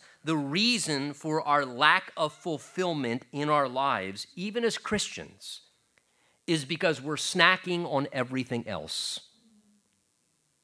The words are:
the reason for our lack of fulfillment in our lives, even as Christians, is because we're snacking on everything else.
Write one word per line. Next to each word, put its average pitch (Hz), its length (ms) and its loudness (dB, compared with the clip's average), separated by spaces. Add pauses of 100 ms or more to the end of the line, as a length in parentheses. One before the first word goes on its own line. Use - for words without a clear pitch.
(240)
the 156 140 2
reason 147 760 0
for 156 320 -2
our 143 200 4
lack 147 500 4
of 151 160 0
fulfillment 147 1000 -2
in 147 160 -2
our 147 180 4
lives, 120 680 -2
even 208 280 -6
as 226 140 0
Christians, - 840 -6 (840)
is 160 160 0
because 160 380 0
we're 147 140 -6
snacking 175 760 2
on 143 220 2
everything 127 520 -2
else. - 540 -6 (1400)